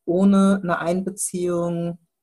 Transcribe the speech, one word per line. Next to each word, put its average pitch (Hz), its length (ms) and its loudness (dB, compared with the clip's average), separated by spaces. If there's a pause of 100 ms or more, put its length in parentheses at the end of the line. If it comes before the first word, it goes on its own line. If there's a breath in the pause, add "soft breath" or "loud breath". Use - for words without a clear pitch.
ohne 196 580 4
eine 175 160 -2
Einbeziehung 175 1200 -4 (240)